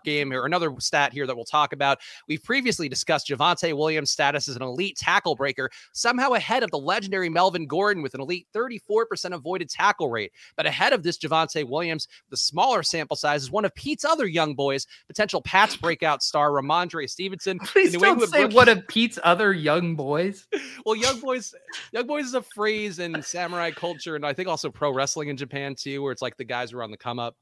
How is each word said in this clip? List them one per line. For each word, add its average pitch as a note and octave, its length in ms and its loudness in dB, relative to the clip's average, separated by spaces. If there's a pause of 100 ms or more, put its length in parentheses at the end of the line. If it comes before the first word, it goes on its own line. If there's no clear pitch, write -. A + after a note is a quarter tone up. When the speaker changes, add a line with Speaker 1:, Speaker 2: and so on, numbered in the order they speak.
Speaker 1:
game D3 280 -2
or C3 140 -2
another E3 320 0
stat C#3+ 360 2
here C#3 120 -4
that B2+ 100 -4
we'll A#2 100 -12
talk D3+ 280 2
about. C#3 240 2 (300)
We've D3+ 160 -6
previously A3+ 460 0
discussed C#3+ 380 -2
Javonte D#3 480 0
Williams' D3+ 360 0
status C#3+ 360 0
as C3+ 80 -8
an A#2 60 -8
elite C#3+ 360 -4
tackle F3 380 2
breaker, C3 360 -2 (220)
somehow B3 400 2
ahead A#3 280 2
of G3 80 -2
the E3 100 -4
legendary F#3+ 500 -2
Melvin F3 360 2
Gordon F3+ 380 0
with C3+ 100 -6
an C3+ 80 -10
elite E3+ 320 -6
thirty-four A3+ 540 -2
percent F3+ 260 -6
avoided E3+ 360 -6
tackle F3+ 400 2
rate. G#2+ 220 -4 (260)
But D#3 100 0
ahead F3 260 4
of G3+ 80 2
this E3 160 -2
Javonte D#3 500 0
Williams, C#3 400 -4 (220)
the C3 80 -8
smaller G3 460 2
sample D#3 340 -2
size, D3 240 0
is B2+ 100 -10
one G#3 140 0
of - 80 -2
Pete's - 320 -6
other D4+ 220 2
young D#3 260 0
boys, C#3 320 0 (220)
potential G3+ 340 -2
Pats - 360 6
breakout D#3+ 440 0
star D3 300 2
Ramondre D3+ 580 0
Stevenson. F#3+ 500 -6
Speaker 2:
Please E4+ 340 4
Speaker 1:
New F4 60 -2
Speaker 2:
don't G4 100 6
Speaker 1:
England A#3 220 4
Speaker 2:
say D4 120 6
Speaker 1:
rookie. A3 120 2
Speaker 2:
one B3 120 12
of G3+ 200 6
Pete's A3+ 360 0
other F#3+ 300 6
young E3 420 2
boys. D3+ 560 -2
Speaker 1:
<laughs> G4 60 -4 (280)
Well, A3 100 2
young A#3+ 240 0
boys, B3+ 340 -6 (380)
young A#3+ 160 -4
boys D4 180 -2
is B3 80 -10
a B3+ 80 -2
phrase G#3 580 -4
in E3 220 -6
samurai E3+ 500 -4
culture, E3+ 440 -6
and D3 100 -6
I C#3+ 80 0
think F3+ 160 -4
also D#3 200 -2
pro D3 220 -2
wrestling C#3 380 -2
in C#3 80 -6
Japan C#3 380 -8
too, C#3 260 -8
where C#3 100 -4
it's A#2+ 100 -8
like B2 160 -6
the C3 80 -12
guys A#2+ 260 -4
who B2 60 -12
are A#2+ 60 -8
on G#2+ 80 -10
the G#2+ 60 -16
come A#2+ 220 -6
up. A#2+ 220 -6